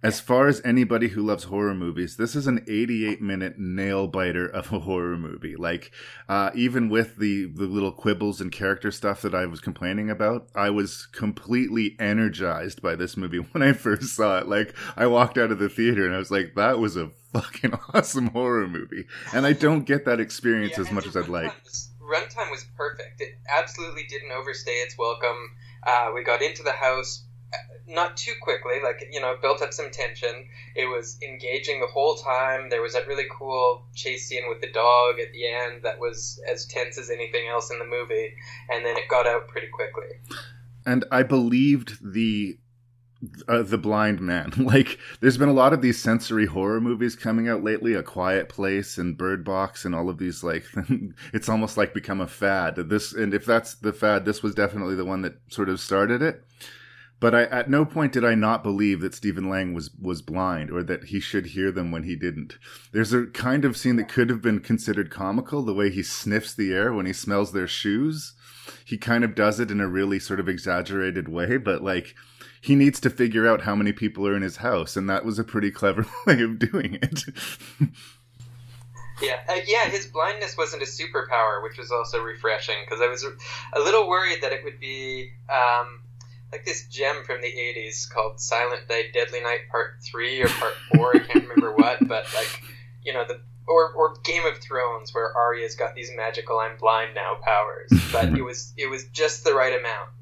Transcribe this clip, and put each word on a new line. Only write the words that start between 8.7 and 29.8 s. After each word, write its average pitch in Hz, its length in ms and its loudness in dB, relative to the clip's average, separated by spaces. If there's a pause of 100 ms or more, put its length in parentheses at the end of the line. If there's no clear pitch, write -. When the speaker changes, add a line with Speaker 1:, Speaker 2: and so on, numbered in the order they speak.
Speaker 1:
stuff 101 320 -4
that 92 120 -2
I 90 100 0
was 82 140 -8
complaining 98 500 -4
about, 107 460 0
I 101 140 0
was 101 380 -2
completely 110 920 -2
energized 95 840 0
by 85 140 0
this 90 220 -6
movie 87 220 -4
<laughs> - 120 -10
when - 100 0
I 135 120 8
first 110 420 0
saw 104 240 4
it. - 80 -6
Like, 104 260 0 (220)
I 113 120 4
walked 120 300 6
out 113 140 2
of 98 80 -2
the 101 80 2
theater 113 380 2
and 90 100 0
I 95 40 -2
was 95 120 -6
like, 95 240 0
"That 113 240 2
was 107 160 0
a 82 160 -4 (220)
fucking - 400 -2 (100)
<laughs> - 100 -18
awesome 135 340 0
horror 117 420 0
movie." - 360 -8 (280)
And 131 120 2
I 147 60 6
don't 151 340 4
get 139 200 2
that 120 160 4
experience 107 560 0
Speaker 2:
Yeah, 98 80 0
Speaker 1:
as 95 80 -4
much 101 140 -2
Speaker 2:
and 90 100 -8
Speaker 1:
as 90 60 0
I'd 82 60 -6
like. 87 220 -2
Speaker 2:
runtime - 140 -18
was, - 240 -12 (120)
runtime - 500 -6
was - 140 -12 (120)
perfect. - 420 -10
It 139 140 -10 (160)
absolutely 165 580 -2
didn't 139 240 -10
overstay 127 460 -6
its 123 200 -6
welcome. 120 600 -4 (280)
Uh, 120 300 2
we 123 80 -6
got 120 180 0
into - 220 -4
the 143 80 0
house 131 520 -2 (640)
not 170 300 -2
too - 240 -6
quickly, 127 320 -2 (100)
like, 123 280 -2
you 147 80 -6
know, 127 120 -2
it 123 100 -6
built 139 220 2
up 131 100 -6
some 147 160 -8